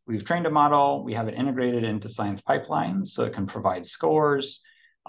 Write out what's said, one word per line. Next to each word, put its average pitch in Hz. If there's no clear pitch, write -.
we've 107
trained 170
a 156
model, 143
we 123
have 110
it 107
integrated 123
into 107
science 101
pipelines 160
so -
it 110
can 98
provide 92
scores. 151